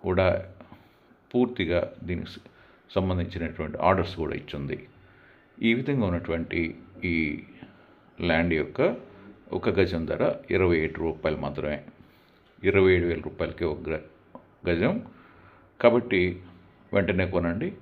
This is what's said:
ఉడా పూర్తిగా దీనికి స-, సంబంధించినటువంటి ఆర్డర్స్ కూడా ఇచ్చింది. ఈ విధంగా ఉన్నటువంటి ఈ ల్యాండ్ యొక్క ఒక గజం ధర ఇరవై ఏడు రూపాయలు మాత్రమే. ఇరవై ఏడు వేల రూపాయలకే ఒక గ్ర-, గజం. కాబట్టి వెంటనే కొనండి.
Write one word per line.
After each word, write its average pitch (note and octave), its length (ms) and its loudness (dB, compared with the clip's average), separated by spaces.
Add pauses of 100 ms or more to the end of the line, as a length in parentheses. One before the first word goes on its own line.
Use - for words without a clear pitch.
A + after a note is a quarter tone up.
(100)
ఉడా F#2 160 4 (1040)
పూర్తిగా G2+ 500 2 (280)
దీనికి F2+ 260 -6
స-, - 80 -20 (540)
సంబంధించినటువంటి F2 840 -4 (100)
ఆర్డర్స్ F#2 340 2
కూడా D2+ 180 -4
ఇచ్చింది. C#2 360 -8 (920)
ఈ A2+ 100 6
విధంగా C3 320 0
ఉన్నటువంటి E2 500 -2 (520)
ఈ E2 40 2 (1120)
ల్యాండ్ E2 320 4
యొక్క - 200 -4 (800)
ఒక G#2+ 200 0
గజం E2+ 320 0
ధర - 120 -2 (340)
ఇరవై F2 280 4
ఏడు - 220 -4
రూపాయలు D#2 400 -2
మాత్రమే. D2 340 -4 (920)
ఇరవై F#2+ 280 8
ఏడు F2 140 2
వేల D#2 180 -4
రూపాయలకే D#2+ 420 -4
ఒక D2 160 -8
గ్ర-, D#2 180 -4 (640)
గజం. F#2 260 2 (880)
కాబట్టి A#2 400 4 (760)
వెంటనే F#2 360 2
కొనండి. F2+ 360 0 (120)